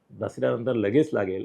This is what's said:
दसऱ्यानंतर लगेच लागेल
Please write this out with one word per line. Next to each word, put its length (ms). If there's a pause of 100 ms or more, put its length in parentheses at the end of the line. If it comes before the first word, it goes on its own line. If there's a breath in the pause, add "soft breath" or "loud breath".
(180)
दसऱ्यानंतर 540
लगेच 400
लागेल 320